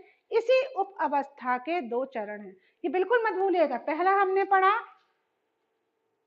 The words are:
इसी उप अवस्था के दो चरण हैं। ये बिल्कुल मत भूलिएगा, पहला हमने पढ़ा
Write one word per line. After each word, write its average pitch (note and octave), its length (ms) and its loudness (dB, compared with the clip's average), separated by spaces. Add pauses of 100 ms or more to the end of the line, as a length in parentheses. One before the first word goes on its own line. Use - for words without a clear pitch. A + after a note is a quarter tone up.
(320)
इसी B4 420 2
उप G4 260 -4
अवस्था C4+ 580 -2
के E4 220 -4
दो A#3+ 240 -4
चरण G#3 360 -8
हैं। G3 160 -18 (280)
ये E4+ 40 0
बिल्कुल F#4+ 380 2
मत G#4+ 60 0
भूलिएगा, F4+ 440 2
पहला D#4 340 -2
हमने G4 340 2
पढ़ा G4 340 4 (1500)